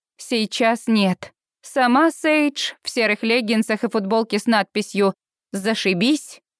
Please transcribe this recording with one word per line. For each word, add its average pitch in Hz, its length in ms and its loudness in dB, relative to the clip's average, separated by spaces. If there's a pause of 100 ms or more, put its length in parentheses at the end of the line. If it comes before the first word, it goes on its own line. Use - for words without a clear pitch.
(180)
сейчас 226 720 -2
нет. 202 460 0 (300)
Сама 269 480 2
Сейдж 302 640 -2 (100)
в - 80 -10
серых 214 320 -2
леггинсах 226 600 0
и 233 60 -2
футболке 220 480 -2
с - 80 -6
надписью 202 720 0 (360)
«Зашибись» 202 880 -2 (200)